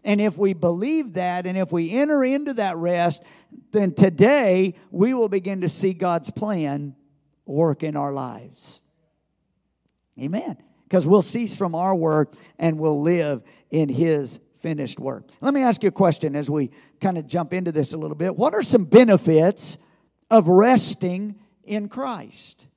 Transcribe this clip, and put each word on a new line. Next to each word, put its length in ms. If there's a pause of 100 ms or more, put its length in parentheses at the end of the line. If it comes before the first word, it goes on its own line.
And 140
if 180
we 160
believe 600
that, 340
and 100
if 140
we 200
enter 340
into 300
that 220
rest, 460 (480)
then 220
today 840 (160)
we 220
will 160
begin 320
to 80
see 240
God's 360
plan 680 (500)
work 380
in 120
our 160
lives. 720 (1400)
Amen. 380 (320)
'Cause 180
we'll 140
cease 340
from 180
our 220
work 400 (240)
and 180
we'll 240
live 420 (280)
in 180
his 500 (200)
finished 400
work. 300 (120)
Let 120
me 80
ask 220
you 60
a 20
question 440
as 140
we 200 (320)
kind 160
of 80
jump 280
into 180
this 220
a 40
little 180
bit. 200
What 180
are 80
some 220
benefits 960 (520)
of 180
resting 880 (280)
in 240
Christ? 880